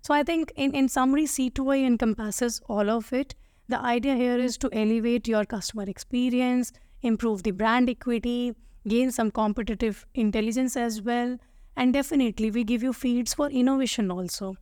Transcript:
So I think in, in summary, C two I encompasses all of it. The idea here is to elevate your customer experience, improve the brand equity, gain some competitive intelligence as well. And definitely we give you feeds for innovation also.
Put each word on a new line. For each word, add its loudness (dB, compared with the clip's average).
So 2
I 4
think 0
in, 0
in 4
summary, 2
C 0
two -2
I 4
encompasses 0
all 2
of -2
it. -2
The -2
idea 0
here 2
is -2
to -2
elevate 0
your 2
customer -8
experience, 0
improve 0
the -2
brand 2
equity, -2
gain 2
some 0
competitive -2
intelligence 0
as -2
well. -2
And 2
definitely 0
we 0
give 0
you -2
feeds -2
for 0
innovation 2
also. -6